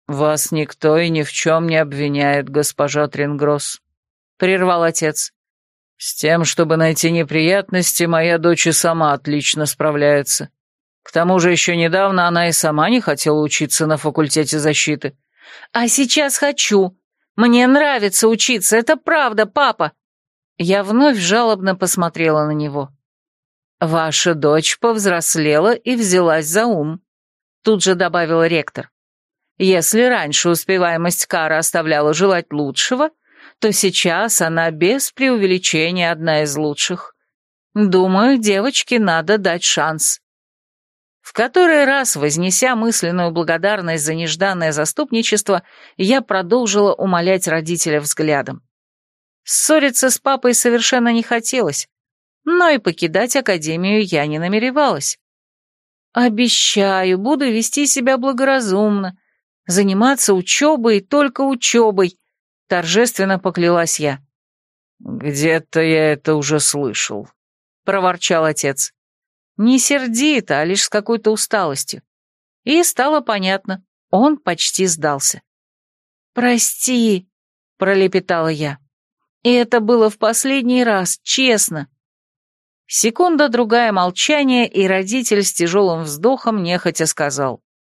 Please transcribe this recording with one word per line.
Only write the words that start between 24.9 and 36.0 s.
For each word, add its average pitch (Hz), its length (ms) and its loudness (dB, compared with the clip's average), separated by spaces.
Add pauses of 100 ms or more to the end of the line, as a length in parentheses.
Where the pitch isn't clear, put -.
и 254 220 -4
взялась 180 520 2
за 196 180 0
ум", 165 360 -4 (640)
тут 214 180 2
же 185 140 2
добавил 170 480 0
ректор. - 480 -2 (640)
"Если 190 440 2
раньше 180 480 0
успеваемость 170 800 0
Кары 160 280 -2
оставляла 156 580 0
желать 175 380 0
лучшего, 151 600 -2 (520)
то 214 80 2
сейчас 190 720 0
она 165 300 0
без 180 420 -2
преувеличения 185 960 0